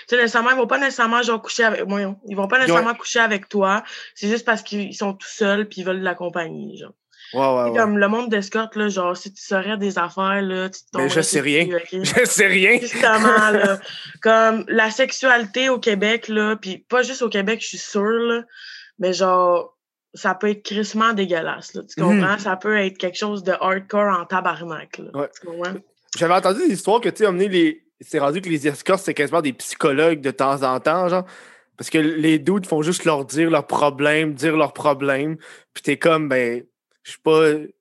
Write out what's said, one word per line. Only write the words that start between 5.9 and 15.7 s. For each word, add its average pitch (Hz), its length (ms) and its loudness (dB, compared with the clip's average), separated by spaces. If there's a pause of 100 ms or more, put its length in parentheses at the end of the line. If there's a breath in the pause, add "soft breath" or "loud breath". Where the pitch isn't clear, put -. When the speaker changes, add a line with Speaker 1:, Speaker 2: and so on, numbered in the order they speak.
Speaker 1:
de 190 40 -6
la 180 100 -2
compagnie, 165 640 -8
genre. - 140 -18 (420 loud breath)
Speaker 2:
Ouais, 127 60 -2
ouais, 135 60 2 (200)
Speaker 1:
C'est 120 60 0
Speaker 2:
ouais. 117 60 0
Speaker 1:
comme 208 200 2
le 202 100 4
monde 233 220 -2
d'escorte, 220 440 -4
là, 214 140 -2
genre, 185 260 -2
si 190 160 -14
tu - 120 -20
saurais 202 340 -4
des 196 220 -4
affaires, 190 420 -2
là, 185 300 -4
tu - 100 -18
te - 60 -20 (100)
Speaker 2:
Ben, 139 100 0
je 139 80 -2
Speaker 1:
tomberais 160 80 2
Speaker 2:
sais - 0 -
Speaker 1:
sur 151 180 0
le 131 40 -4
Speaker 2:
rien. 147 220 2
Speaker 1:
cul, 175 100 -4
ok ? 185 280 -6
Speaker 2:
<laughs> - 180 2
Je - 20 6
sais 214 220 2
rien. 190 340 4
Speaker 1:
Justement, 220 720 4
là. 196 280 2 (220 loud breath)
Speaker 2:
<laughs> - 220 -18
Speaker 1:
Comme 220 440 4
la 220 240 2
sexualité 247 800 2
au 247 100 2